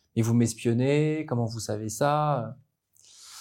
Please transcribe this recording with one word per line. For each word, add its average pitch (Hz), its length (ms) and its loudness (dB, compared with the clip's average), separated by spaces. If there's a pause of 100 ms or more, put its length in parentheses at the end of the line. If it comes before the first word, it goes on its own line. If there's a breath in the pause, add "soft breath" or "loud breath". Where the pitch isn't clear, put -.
(180)
mais 113 60 4
vous 113 100 2
m'espionnez, 135 920 2
comment 120 200 -2
vous 113 160 -6
savez 107 260 -6
ça ? » 143 720 -2 (840 loud breath)